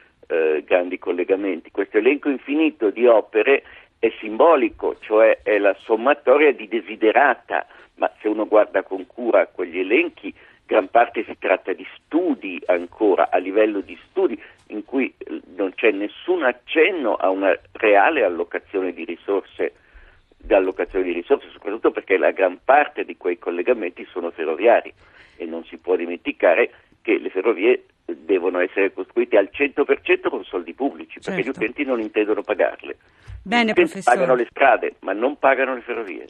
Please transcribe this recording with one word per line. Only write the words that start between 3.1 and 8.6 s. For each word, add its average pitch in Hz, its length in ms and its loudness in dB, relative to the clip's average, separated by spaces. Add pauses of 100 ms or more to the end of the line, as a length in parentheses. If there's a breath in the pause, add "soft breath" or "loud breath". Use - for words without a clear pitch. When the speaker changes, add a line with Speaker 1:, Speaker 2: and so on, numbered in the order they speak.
Speaker 1:
è 113 120 0 (100)
simbolico, 110 800 2
cioè 110 420 4
è 104 160 0
la 101 220 2
sommatoria 135 720 2
di 107 160 -8
desiderata, 110 960 0 (300 loud breath)
ma - 140 -2 (100)
se 110 80 -4
uno 107 180 -4
guarda 98 380 2